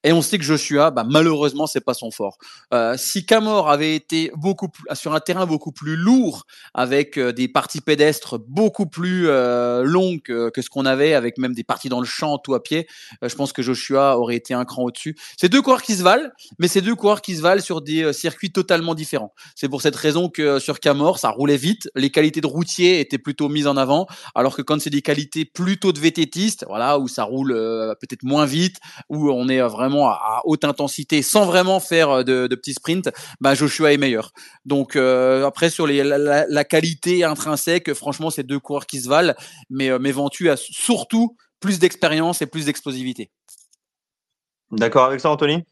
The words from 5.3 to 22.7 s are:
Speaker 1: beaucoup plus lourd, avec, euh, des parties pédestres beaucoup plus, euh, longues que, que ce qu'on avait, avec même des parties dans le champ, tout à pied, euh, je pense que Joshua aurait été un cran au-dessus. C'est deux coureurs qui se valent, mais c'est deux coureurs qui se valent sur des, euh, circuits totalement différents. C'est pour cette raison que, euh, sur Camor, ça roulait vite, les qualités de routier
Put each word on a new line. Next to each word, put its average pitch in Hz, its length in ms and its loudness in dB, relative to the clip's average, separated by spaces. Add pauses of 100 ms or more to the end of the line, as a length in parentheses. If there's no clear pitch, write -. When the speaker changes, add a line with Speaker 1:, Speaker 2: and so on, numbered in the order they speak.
Speaker 1:
beaucoup 156 240 -4
plus 151 240 -8
lourd, 202 500 2 (300)
avec, 139 420 0
euh, 123 160 0
des 127 140 -2
parties 131 340 -2
pédestres 147 580 2 (100)
beaucoup 196 380 0
plus, 180 420 -2
euh, 123 560 2
longues 175 380 0
que, 117 280 -4
que 127 120 -6
ce - 60 -10
qu'on 135 160 -6
avait, 139 300 2
avec 120 240 0
même 127 160 -4
des 113 100 -8
parties 127 240 -6
dans 123 120 -4
le 123 60 -4
champ, 147 320 -4
tout 135 160 -4
à 120 80 -2
pied, 160 260 -4 (340)
euh, 123 60 -6
je 120 80 -8
pense 139 160 -4
que 131 100 -6
Joshua 131 560 2
aurait 120 180 -2
été 120 180 -6
un 123 100 -2
cran 127 180 -8
au-dessus. 123 340 -8 (200)
C'est 180 120 2
deux 269 140 4
coureurs 262 200 2
qui 220 120 -4
se 180 80 -4
valent, 247 260 4 (300)
mais 170 80 0
c'est 190 140 4
deux 220 160 0
coureurs 208 260 2
qui 180 140 -8
se 156 60 -8
valent 185 200 2
sur 165 180 -6
des, 156 220 -4
euh, 151 100 0
circuits 160 380 -6
totalement 170 440 0
différents. 147 380 -8 (220)
C'est 139 140 -6
pour 131 140 -6
cette 147 140 0
raison 160 320 0
que, 156 140 -6
euh, 143 160 2
sur - 220 -6
Camor, 151 380 2
ça 113 120 0
roulait 139 260 0
vite, 160 380 -2
les 135 160 0
qualités 156 300 2
de 151 80 -2
routier 175 520 2